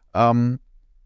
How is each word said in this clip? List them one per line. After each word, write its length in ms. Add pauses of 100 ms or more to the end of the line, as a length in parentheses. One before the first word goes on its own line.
(140)
Ähm, 460 (460)